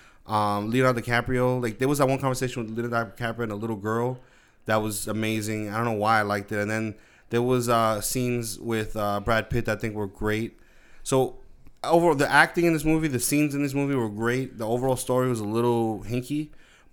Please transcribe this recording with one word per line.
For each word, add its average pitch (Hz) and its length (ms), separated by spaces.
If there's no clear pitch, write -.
um, 104 460
Leonardo 127 280
DiCaprio. 123 640
Like, 110 160
there 131 100
was 143 120
that 135 100
one 135 80
conversation 127 480
with 110 120
Leonardo 117 380
DiCaprio 117 280
and 110 80
a 104 40
little 110 200
girl 117 440
that 110 160
was 104 260
amazing. 107 640
I 101 80
don't 117 80
know 117 60
why 107 280
I 107 40
liked 101 280
it. 107 80
And 104 120
then 110 240
there 120 100
was, 123 260
uh, 110 340
scenes 123 580
with, 110 360
uh, 104 260
Brad 110 280
Pitt 117 160
that 110 120
I - 40
think 107 140
were 104 120
great. 107 520
So, 131 360
overall, 165 320
the 139 160
acting 165 340
in 165 80
this 151 120
movie, 160 220
the 127 120
scenes 143 360
in 143 80
this 135 100
movie 139 220
were 113 140
great. 117 500
The 110 80
overall 123 300
story 127 320
was 117 100
a 104 60
little 113 600
hinky. 139 420